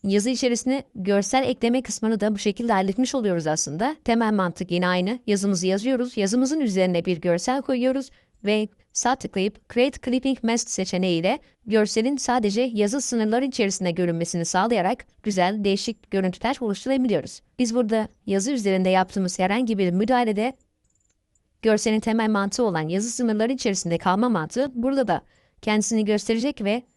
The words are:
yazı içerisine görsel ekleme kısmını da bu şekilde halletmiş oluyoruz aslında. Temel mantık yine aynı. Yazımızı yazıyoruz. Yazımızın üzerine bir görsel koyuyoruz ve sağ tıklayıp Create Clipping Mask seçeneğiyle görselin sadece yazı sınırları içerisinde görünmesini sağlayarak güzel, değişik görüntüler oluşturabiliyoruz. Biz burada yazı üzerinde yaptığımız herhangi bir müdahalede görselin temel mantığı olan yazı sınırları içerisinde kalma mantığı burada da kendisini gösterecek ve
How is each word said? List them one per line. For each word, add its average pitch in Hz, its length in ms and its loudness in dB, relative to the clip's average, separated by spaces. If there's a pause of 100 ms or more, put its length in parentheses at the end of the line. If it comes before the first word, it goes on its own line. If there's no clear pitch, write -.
yazı 202 260 2
içerisine 254 540 0 (120)
görsel 202 480 2
ekleme 247 380 0
kısmını 220 380 -2
da 208 140 0
bu 202 40 -4
şekilde 220 360 -2
halletmiş 196 420 0
oluyoruz 180 320 0
aslında. 160 560 -2
Temel 226 300 2
mantık 180 380 -2
yine 180 160 2
aynı. 180 400 0
Yazımızı 196 400 0
yazıyoruz. 233 500 0
Yazımızın 254 420 0
üzerine 185 460 2
bir 175 160 -2
görsel 180 400 0
koyuyoruz 262 480 0 (340)
ve 214 240 0 (260)
sağ 247 220 0
tıklayıp 208 580 -6
Create 262 320 2
Clipping 254 380 0
Mask 226 260 0
seçeneğiyle 185 680 0 (260)
görselin 220 520 2
sadece 233 440 0
yazı 233 400 0
sınırları 233 440 0
içerisinde 196 460 -2
görünmesini 170 540 -2
sağlayarak 202 600 0 (180)
güzel, 202 400 0
değişik 202 480 -2
görüntüler 196 500 -2
oluşturabiliyoruz. 233 800 -2 (180)
Biz 233 160 0
burada 220 320 2 (180)
yazı 196 260 0
üzerinde 190 380 2
yaptığımız 185 500 0
herhangi 214 380 0
bir 180 140 2
müdahalede 220 640 2 (1080)
görselin 220 380 2
temel 220 300 0
mantığı 202 340 0
olan 165 260 0
yazı 202 200 -2
sınırları 226 420 0
içerisinde 190 460 -2
kalma 202 320 2
mantığı 226 440 -2
burada 254 340 0
da 170 140 0 (400)
kendisini 214 440 0
gösterecek 226 580 -2
ve 220 200 -2 (140)